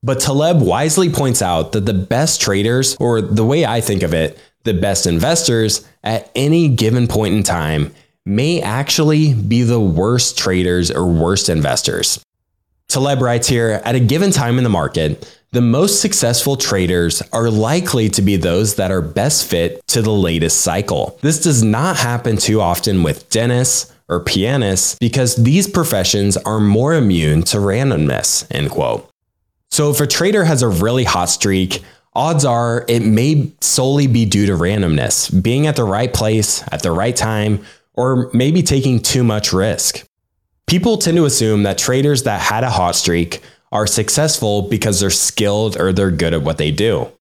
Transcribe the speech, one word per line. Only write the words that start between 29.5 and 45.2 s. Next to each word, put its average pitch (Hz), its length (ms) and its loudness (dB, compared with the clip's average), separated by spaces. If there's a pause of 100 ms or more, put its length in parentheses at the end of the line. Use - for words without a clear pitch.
So 147 200 0
if 147 100 -2
a 147 60 0
trader 185 380 0
has 151 180 2
a 120 60 2
really 110 360 0
hot 87 260 0
streak, 95 520 0 (320)
odds 147 300 0
are 120 440 0
it 117 140 2
may 120 460 2 (120)
solely 139 480 0
be 120 160 4
due 101 220 2
to 98 100 0
randomness, 85 760 0 (120)
being 127 240 0
at 143 100 0
the 123 80 0
right 107 280 -2
place 110 600 0
at - 100 -8
the 85 100 0
right 107 220 0
time, 107 460 -2 (340)
or 127 380 0
maybe 147 300 2
taking 131 360 2
too 127 240 0
much 107 300 0
risk. - 520 -2 (640)
People 180 300 2
tend 165 200 0
to 165 100 4
assume 110 360 0
that 98 160 0
traders 135 460 0
that 101 160 -2
had 113 240 -2
a 123 60 -2
hot 90 260 0
streak 85 440 -2 (300)
are 104 180 -2
successful 110 760 -2
because 101 380 -2
they're 98 100 0
skilled 104 720 -2